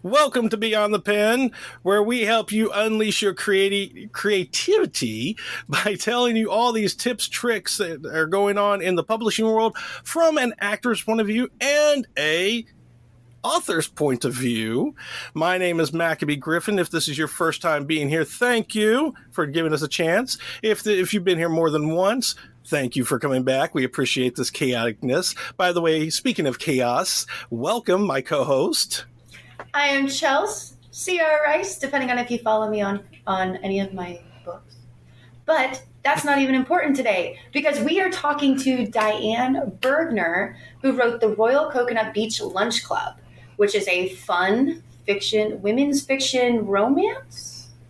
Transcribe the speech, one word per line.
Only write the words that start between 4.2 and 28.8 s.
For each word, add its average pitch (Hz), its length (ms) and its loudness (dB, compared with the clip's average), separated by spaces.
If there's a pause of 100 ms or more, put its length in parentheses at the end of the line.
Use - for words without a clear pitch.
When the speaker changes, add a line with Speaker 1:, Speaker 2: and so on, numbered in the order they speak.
Speaker 1:
by 190 280 -2
telling 240 400 0
you 220 160 0
all 233 200 2
these 214 240 0
tips, - 320 -2
tricks - 500 -2
that 165 280 -4
are 160 220 0
going 202 320 2
on 202 220 2
in 185 140 0
the 165 80 0
publishing 220 440 0
world 220 280 2 (280)
from 320 340 2
an 247 220 0
actor's 208 420 -2
point 226 200 0
of 208 60 0
view 226 220 -2 (100)
and 285 480 2 (100)
a 180 480 0 (760)
author's 220 440 0
point 139 360 -2
of 127 100 0
view. 123 600 -2 (400)
My 175 240 0
name 175 220 0
is 151 120 0
Maccabee 160 440 -2
Griffin. 165 440 -2
If 170 120 -2
this 160 160 -2
is 143 100 -4
your 156 100 -2
first - 340 -2
time 151 240 -2
being 151 240 -2
here, 156 140 0
thank 240 520 -2
you 233 400 2 (160)
for 160 160 -2
giving 156 260 0
us 147 80 0
a 151 60 -2
chance. 175 500 0 (240)
If 214 220 0
the, 208 160 2
if 185 140 0
you've 190 100 0
been 180 140 2
here 170 120 0
more 165 200 2
than 151 200 0
once, 196 460 0 (320)
thank 135 280 -2
you 127 80 0
for 120 160 0
coming 131 240 0
back. 131 300 0
We 135 100 0
appreciate 127 520 0
this 131 160 -4
chaoticness. 123 840 -2 (200)
By 180 160 2
the 175 100 0
way, 160 280 2
speaking 196 360 -2
of 127 140 -2
chaos, 127 680 0 (240)
welcome 190 560 0
my 135 160 0
co-host. 147 840 0 (680)